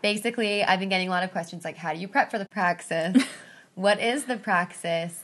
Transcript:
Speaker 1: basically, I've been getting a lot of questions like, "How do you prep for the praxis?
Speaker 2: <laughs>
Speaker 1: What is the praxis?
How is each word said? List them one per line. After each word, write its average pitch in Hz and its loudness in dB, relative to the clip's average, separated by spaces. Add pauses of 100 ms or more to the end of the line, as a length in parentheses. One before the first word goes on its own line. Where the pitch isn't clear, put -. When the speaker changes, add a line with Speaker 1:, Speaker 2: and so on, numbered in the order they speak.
Speaker 1:
basically, 208 0
I've 185 4
been 196 -2
getting 185 2
a 185 0
lot 180 2
of 185 -2
questions 170 -8
like, 156 -8
"How 160 -4
do 160 -8
you 190 -8
prep 269 2
for 226 -2
the 196 -8
praxis? 175 2
Speaker 2:
<laughs> - -20
Speaker 1:
What 202 4
is 240 0
the 254 -4
praxis? 170 -2